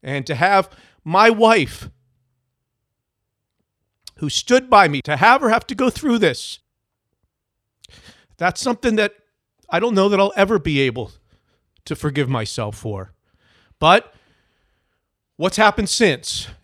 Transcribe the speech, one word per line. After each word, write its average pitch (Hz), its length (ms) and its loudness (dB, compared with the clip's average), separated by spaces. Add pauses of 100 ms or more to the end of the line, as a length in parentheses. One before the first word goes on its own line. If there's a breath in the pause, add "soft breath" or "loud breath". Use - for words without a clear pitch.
and 135 240 -8
to 151 100 -6
have 190 340 2 (340 soft breath)
my 190 260 4
wife 220 600 0 (2250)
who 151 120 -6
stood 254 400 0
by 202 180 6
me, 143 160 -2
to 147 140 -4
have 233 240 4
her 247 80 0
have 220 180 0
to 247 80 -10
go 254 140 0
through 240 280 -4
this, - 420 -4 (1800 soft breath)
that's 175 240 -2
something 233 360 -2
that 208 160 -2 (560)
I 170 100 0
don't 233 160 -2
know 190 140 4
that 202 100 2
I'll 196 160 2
ever 202 240 0
be 147 220 -2
able 123 300 -4 (760)
to - 100 -8
forgive 143 340 -4
myself 110 460 -6
for. 98 380 -12 (680)
But 180 340 2 (1200)
what's 180 200 -4
happened 208 320 2
since? - 580 -2 (160)